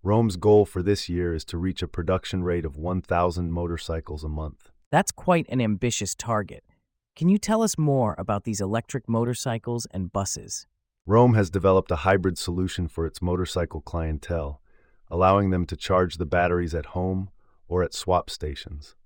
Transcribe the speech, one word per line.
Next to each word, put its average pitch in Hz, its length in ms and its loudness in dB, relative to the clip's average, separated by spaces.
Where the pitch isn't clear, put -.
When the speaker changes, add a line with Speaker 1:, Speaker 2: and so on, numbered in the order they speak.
Speaker 1:
Roam's 104 320 2
goal 104 300 6
for - 160 -6
this 98 260 0
year 87 240 -2
is 80 140 -4
to 85 140 -6
reach 92 240 -2
a 87 40 -6
production 92 560 -2
rate 87 220 -2
of 73 100 -8
one 87 280 -4
thousand 87 480 0
motorcycles 82 720 -6
a 78 40 -8
month. 76 440 -10
Speaker 2:
That's 170 220 2
quite 170 360 0
an 127 140 -2
ambitious 107 540 -2
target. 107 480 -6
Can 165 140 2
you 208 80 6
tell 220 240 0
us - 160 0
more 135 400 2
about 101 260 -2
these 107 160 -4
electric 113 480 -4
motorcycles 117 840 -2
and 92 200 -6
buses? - 540 -6
Speaker 1:
Roam 117 300 6
has 101 160 4
developed 95 400 4
a 85 60 0
hybrid 95 420 2
solution 90 480 -4
for 82 180 -4
its - 160 -8
motorcycle 90 580 -2
clientele, 80 800 -6
allowing 95 400 4
them 90 160 0
to 78 100 -8
charge 92 400 0
the 85 80 -2
batteries 87 480 0
at 80 140 -6
home 95 320 -2
or 90 160 0
at - 100 -4
swap - 380 0
stations. 73 640 -12